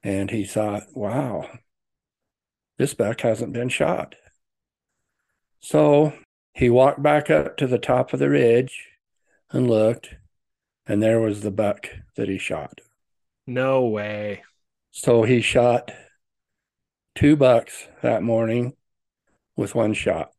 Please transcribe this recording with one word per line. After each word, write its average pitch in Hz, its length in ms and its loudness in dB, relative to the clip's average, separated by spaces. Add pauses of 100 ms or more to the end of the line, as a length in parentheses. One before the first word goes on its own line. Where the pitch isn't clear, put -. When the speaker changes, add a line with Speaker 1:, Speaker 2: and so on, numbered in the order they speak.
Speaker 1:
And 98 300 -4
he 110 140 -4
thought, 104 380 -4 (120)
"Wow, 110 520 -6 (1300)
this 139 160 -2
buck 107 280 -4
hasn't 120 320 -2
been 120 160 -4
shot." - 460 -4 (1400)
So 147 540 2 (400)
he 127 160 2
walked 131 320 4
back 147 300 2
up 151 260 0
to 147 80 0
the 123 140 0
top 127 340 -2
of 135 60 -6
the 143 100 0
ridge 131 600 0 (600)
and 127 180 0
looked, 110 500 0 (680)
and 104 160 -2
there 113 200 2
was 104 200 -2
the 104 80 -4
buck 101 400 -4 (260)
that 92 120 -6
he 95 100 -4
shot. - 420 -10 (680)
Speaker 2:
No 131 400 0
way. 104 560 -6 (480)
Speaker 1:
So 117 320 2
he 120 180 4
shot 120 480 2 (1300)
two 147 200 6
bucks 127 520 2 (160)
that 117 180 0
morning 113 520 -2 (840)
with 104 180 -6
one 110 200 0
shot. 85 460 -4